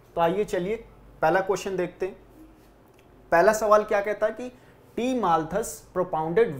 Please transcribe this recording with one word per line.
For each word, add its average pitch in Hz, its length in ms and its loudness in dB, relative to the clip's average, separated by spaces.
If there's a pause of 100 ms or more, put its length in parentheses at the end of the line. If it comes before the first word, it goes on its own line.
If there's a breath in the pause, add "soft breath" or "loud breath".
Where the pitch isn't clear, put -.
(160)
तो 170 40 0
आइए 185 240 0
चलिए 196 320 -4 (460)
पहला 165 180 4
क्वेश्चन 190 360 -4
देखते 180 300 -4
हैं। 208 80 -8 (1160)
पहला 175 200 6
सवाल 214 320 4
क्या 208 160 0
कहता 208 260 -2
है 220 60 -2
कि 247 160 -12 (480 loud breath)
टी 247 240 -2
माल्थस 175 500 0 (240)
propounded 165 640 0